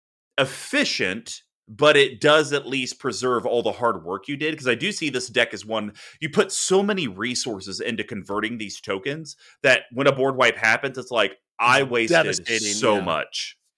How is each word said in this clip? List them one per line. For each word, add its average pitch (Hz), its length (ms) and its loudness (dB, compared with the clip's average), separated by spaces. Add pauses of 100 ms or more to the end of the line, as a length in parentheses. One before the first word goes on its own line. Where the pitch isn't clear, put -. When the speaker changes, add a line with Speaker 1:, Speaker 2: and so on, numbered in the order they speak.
(380)
Speaker 1:
efficient, 131 1040 -2 (260)
but 143 280 4
it 131 240 4
does 147 340 4
at 139 140 -2
least 127 320 -6
preserve 120 460 -2
all 117 180 0
the 107 80 0
hard 101 320 0
work 92 240 -8
you 143 80 -8
did, 151 220 -4
'cause 131 100 -6
I 120 80 4
do 165 160 -4
see 160 180 -6
this 123 180 -6
deck 117 260 0
as 95 120 -12
one, 107 280 -4 (260)
you 143 100 -6
put 190 220 0
so 190 320 0
many 196 240 -2
resources 98 720 -6
into 110 240 -4
converting 107 540 -6
these 104 240 -12
tokens 139 540 -8 (260)
that 127 300 4
when 131 160 2
a 135 40 6
board 135 240 2
wipe 123 220 4
happens, 120 400 0
it's 127 140 -12
like, 107 260 0 (220)
I 123 240 6
wasted 117 340 2
Speaker 2:
Devastating, 104 560 0
Speaker 1:
so 107 240 4
Speaker 2:
yeah. 98 40 0
Speaker 1:
much. - 560 -4 (200)